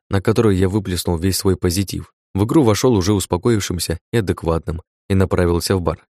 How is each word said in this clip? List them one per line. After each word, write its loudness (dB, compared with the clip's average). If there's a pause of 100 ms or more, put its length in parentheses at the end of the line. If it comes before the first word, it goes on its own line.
(100)
на 0
которую 2
я 2
выплеснул -2
весь 0
свой 0
позитив. -4 (220)
В 2
игру 4
вошёл 4
уже 2
успокоившимся -2 (140)
и 0
адекватным -4 (260)
и 0
направился 2
в -2
бар, -6 (140)